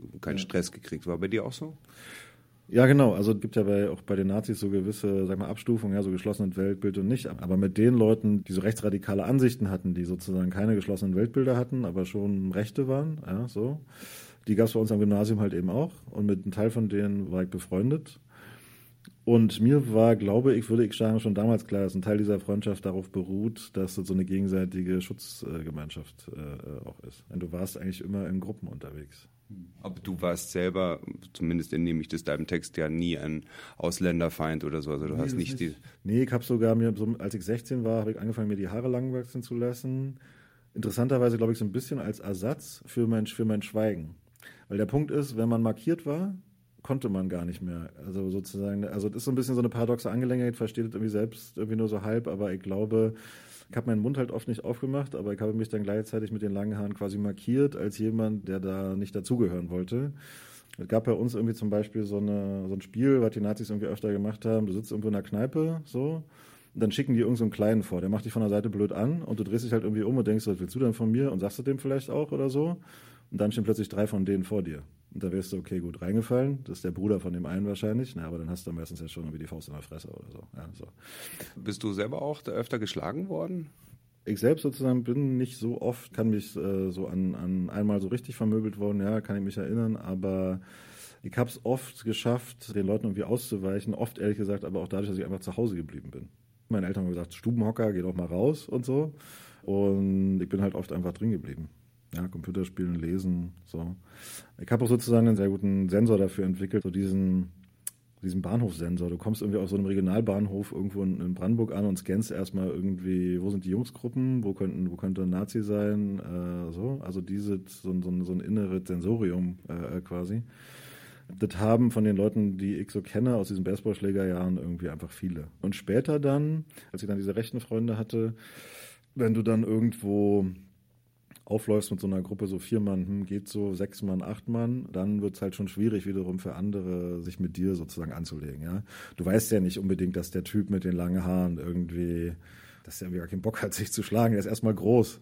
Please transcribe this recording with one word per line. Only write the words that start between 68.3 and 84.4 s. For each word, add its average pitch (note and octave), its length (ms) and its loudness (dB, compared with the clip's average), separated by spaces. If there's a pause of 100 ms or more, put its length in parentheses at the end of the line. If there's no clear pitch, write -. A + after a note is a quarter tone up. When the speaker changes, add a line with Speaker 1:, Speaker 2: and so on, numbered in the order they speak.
Speaker 2:
von A2+ 100 -2
der G#2 80 2
Seite G#2 200 2
blöd G2+ 240 0
an D3 280 0
und G#2+ 160 -4
du G#2+ 60 -2
drehst A#2 220 -2
dich A2+ 80 -2
halt A2 100 2
irgendwie G#2+ 200 0
um A#2+ 120 2
und A#2 100 2
denkst, G#2+ 220 2
„Was F#2 140 0
willst F2+ 140 -6
du B2+ 40 -2
denn A#2+ 140 4
von A2 180 0
mir?“ C3+ 180 2
Und F#2 120 -2
sagst G2+ 180 -2
du B2 40 -8
dem C3+ 140 0
vielleicht C3+ 320 -2
auch D3 220 -2
oder C3+ 180 0
so. D#3 280 0 (540)
Und G2 100 -2
dann G#2+ 100 4
stehen A2 140 0
plötzlich G#2+ 240 2
drei G#2 180 0
von G2+ 160 0
denen F#2+ 200 2
vor G2+ 200 -2
dir. D#2 180 -8 (300)
Und - 120 -8
da F2+ 80 -2
wärst F#2 220 -4
du, F#2+ 40 -2
okay, F2+ 220 -6
gut, E2+ 240 -6
reingefallen. B2 600 2
Das - 120 -8
ist - 60 -10
der F2+ 80 -2
Bruder F#2+ 280 2
von F2+ 140 -4
dem F2 140 -4
einen F#2+ 180 -2
wahrscheinlich. G#2+ 500 -2
Na, E2 120 -8
aber E2+ 100 -6
dann D#2+ 120 -6
hast F2 180 -8
du E2+ 40 -6
meistens E2 300 -8
ja D#2+ 60 -10
schon E2 160 -10
irgendwie D#2 160 -8
die D2+ 80 -10
Faust D#2 200 -12
in D2 60 -14
der D2 80 -12
Fresse - 260 -14
oder - 220 -16
so. - 140 -18 (120)
Ja, E2 180 -12
so. - 120 -16 (720)
Speaker 1:
Bist G2 260 -6
du G#2 120 -2
selber A2+ 280 -2
auch D3 220 -4
da - 80 -8
öfter B2 260 -2
geschlagen G#2+ 500 -4
worden? E3+ 420 -6 (560)
Speaker 2:
Ich G#2 140 -2
selbst D#3 220 4